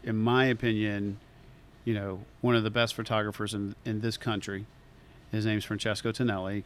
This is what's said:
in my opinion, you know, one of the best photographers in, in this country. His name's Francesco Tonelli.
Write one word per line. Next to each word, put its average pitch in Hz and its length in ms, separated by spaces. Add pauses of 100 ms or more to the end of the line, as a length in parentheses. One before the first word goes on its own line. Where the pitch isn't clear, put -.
in 110 140
my 117 300
opinion, 107 680 (680)
you 113 120
know, 98 240 (220)
one 123 140
of 113 80
the 110 60
best 117 240
photographers 107 640
in, 101 180 (120)
in 107 160
this 113 140
country. 101 520 (640)
His 110 160
name's 107 180
Francesco 110 460
Tonelli. 101 540